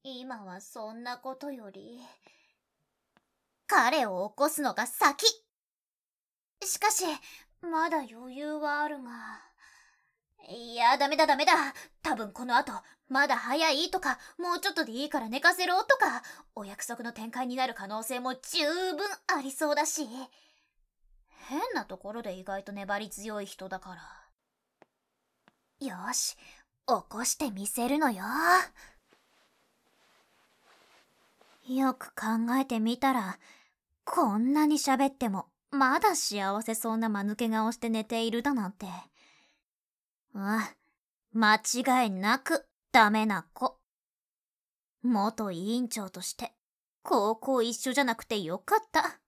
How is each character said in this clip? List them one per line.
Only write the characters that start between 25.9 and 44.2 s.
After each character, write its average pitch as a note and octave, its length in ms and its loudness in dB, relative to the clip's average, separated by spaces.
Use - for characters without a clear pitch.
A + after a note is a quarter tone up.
し、 - 240 -4
起 A3+ 220 0
こ A3 160 -6
し - 120 -2
て C#4+ 140 -4
み G3 160 -8
せ A#3+ 200 -2
る C#4+ 120 2
の D4 120 2
よ。 F#3+ 120 -8
よ B3+ 280 2
く - 200 -16
考 A3+ 420 0
え C4+ 80 2
て B3 140 -2
み A#3 180 0
た C4+ 140 4
ら、 G3 280 -2
こ A3+ 320 2
ん B3 160 2
な D4+ 120 6
に D4+ 120 4
喋 C4+ 320 2
っ C4+ 60 -12
て B3 120 -2
も、 G3 220 -4
ま C4+ 300 4
だ G#4 160 4
幸 G3+ 460 -2
せ A3+ 140 -4
そ A3+ 180 -4
う A3+ 40 0
な A3+ 120 0
間 G3+ 140 -2
抜 G#3 120 -2
け A#3 140 0
顔 A3 240 2
し - 60 -10
て A#3 100 -2
寝 A3 160 0
て A3+ 180 -2
い A3+ 80 0
る A#3 100 -2
だ C#4+ 120 2
な G#3 160 0
ん - 20 -12
て。 - 160 -14
あ、 G3+ 380 -4
間 G#3+ 220 6
違 B3 520 2
い - 20 0
な G3+ 300 0
く - 260 -2
ダ A3 160 10
メ G#3+ 160 2
な G3 180 -2
子。 - 280 -4